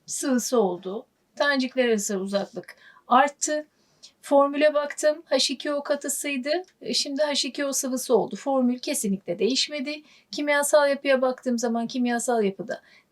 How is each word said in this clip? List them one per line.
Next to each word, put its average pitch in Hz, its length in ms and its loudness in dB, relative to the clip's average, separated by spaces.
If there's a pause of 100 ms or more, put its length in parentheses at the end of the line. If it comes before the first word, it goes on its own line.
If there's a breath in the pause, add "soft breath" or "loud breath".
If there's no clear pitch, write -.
sıvısı 254 540 0
oldu. 190 460 -2 (300)
Tanecikler 262 500 0
arası 214 320 0
uzaklık 196 580 -6 (320 soft breath)
arttı. 294 600 2 (540 soft breath)
Formüle 285 520 4
baktım, 302 520 0
H 269 280 0
iki 294 200 -6
O 285 100 -4
katısıydı. 285 680 -4 (320)
E, 247 120 -6
şimdi 277 280 -2
H 285 260 -2
iki 277 180 -4
O 277 80 -4
sıvısı 254 440 0
oldu. - 180 -2
Formül 254 440 0
kesinlikle 196 600 -4
değişmedi. 285 640 -2 (280 soft breath)
Kimyasal 294 580 4
yapıya 277 320 2
baktığım 254 380 -2
zaman 233 280 -2
kimyasal 240 560 0
yapı 190 240 -2
da - 140 -8 (300 soft breath)